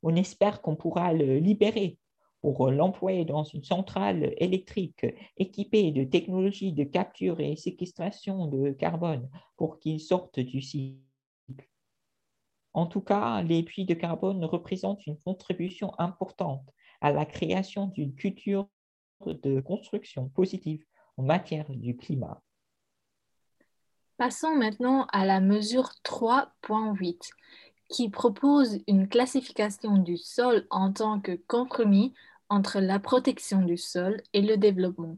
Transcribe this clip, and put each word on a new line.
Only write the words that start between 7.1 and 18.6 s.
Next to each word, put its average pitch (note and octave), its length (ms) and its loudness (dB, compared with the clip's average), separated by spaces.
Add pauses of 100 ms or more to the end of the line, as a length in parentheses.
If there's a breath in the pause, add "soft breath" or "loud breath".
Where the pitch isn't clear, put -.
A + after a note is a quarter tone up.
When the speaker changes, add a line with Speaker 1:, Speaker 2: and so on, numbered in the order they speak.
Speaker 1:
et D3 160 -2
séquestration F3+ 920 -6
de C#3 240 0
carbone D#3+ 580 -4 (280 loud breath)
pour - 240 -4
qu'il D#3 180 -4
sorte F3+ 400 -2
du B2+ 220 -4
cycle. C3+ 400 -10 (1700)
En E3+ 120 2
tout F3+ 140 -4
cas, G3+ 420 0
les E3 220 2
puits F#3 220 -8
de F3 80 2
carbone E3+ 500 -4
représentent F#3 640 -6
une D3+ 120 -8
contribution F#3 800 -6
importante E3+ 720 -6 (320 soft breath)
à D3 100 2
la D3 160 0
création F#3+ 640 -4
d'une D3 260 -6
culture G3 540 -4 (580)